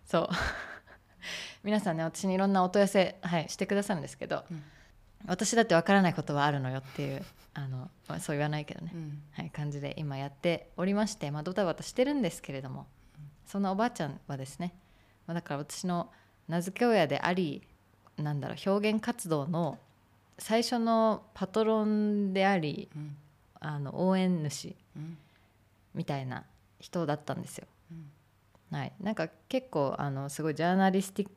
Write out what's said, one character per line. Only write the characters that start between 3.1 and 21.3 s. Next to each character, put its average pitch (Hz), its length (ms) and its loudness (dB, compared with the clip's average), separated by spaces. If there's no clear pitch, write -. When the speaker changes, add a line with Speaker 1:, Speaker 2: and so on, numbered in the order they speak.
Speaker 1:
は 170 180 0
い、 151 80 -4
し - 80 -10
て 190 100 -2
く 202 80 0
だ 202 80 2
さ 202 120 -2
る 156 60 -4
ん - 20 -6
で 139 60 -8
す - 80 -14
け - 120 -8
ど、 156 200 -4
Speaker 2:
う 175 60 -8
ん。 151 80 -10
Speaker 1:
「私 190 300 0
だ 226 60 8
っ - 20 8
て 196 100 4
わ 165 80 8
か 196 120 6
ら 196 80 10
な 175 80 6
い - 40 0
こ 156 80 -2
と 147 140 -2
は 143 80 4
あ 147 60 6
る 143 100 0
の 127 100 -2
よ」 131 80 -4
っ 131 40 -8
て 135 200 -8
い 139 140 -4
う、 180 80 -8
あ 139 120 -6
の、 131 240 -8
ま 151 100 -6
あ、 170 40 -6
そ 156 140 -4
う - 20 0
言 143 80 2
わ 151 40 0
な 151 120 -2
い 147 60 -8
け - 80 -10
ど - 100 -12
ね。 170 100 -10
Speaker 2:
う - 20 -10
ん。 147 260 -10
Speaker 1:
は 147 100 -8
い、 139 80 -8
感 147 220 -6
じ 143 80 -6
で 143 160 -6
今 143 200 -6
や 139 120 -6
っ - 20 -10
て - 460 -2
お 175 80 -2
り 196 100 2
ま 208 140 2
し - 80 -8
て、 143 160 -4
ま 151 80 -4
あ、 - 20 -6
ド 185 120 -4
タ 208 100 0
バ 160 100 0
タ - 80 -14
し - 100 -12
て 254 120 2
る 285 100 0
ん 269 80 0
で 165 80 0
す - 120 -14
け 143 100 -10
れ 135 80 -6
ど 135 100 -10
も、 131 160 -10
Speaker 2:
う 151 40 -20
ん。 147 100 -16
Speaker 1:
そ 202 120 -6
の 196 140 2
お - 20 0
ば 220 120 2
あ 240 40 0
ち 233 120 -6
ゃ 147 60 -2
ん 139 200 -8
は 143 80 -4
で 131 100 -6
す - 140 -14
ね、 175 140 -6
ま 165 60 -6
あ、 - 20 -4
だ 170 80 -4
か 151 120 -6
ら 139 40 -4
私 - 280 -6
の 175 260 -2
名 170 140 0
付 185 180 -6
け 247 80 4
親 196 220 6
で 139 100 0
あ 170 140 0
り、 170 340 -2
な 151 160 -2
ん 143 60 -2
だ 131 80 -6
ろ 113 60 -6
う、 190 160 -2
表 208 220 2
現 214 100 0
活 240 280 -4
動 147 180 0
の 170 300 0
最 226 280 0
初 240 140 0
の 226 540 4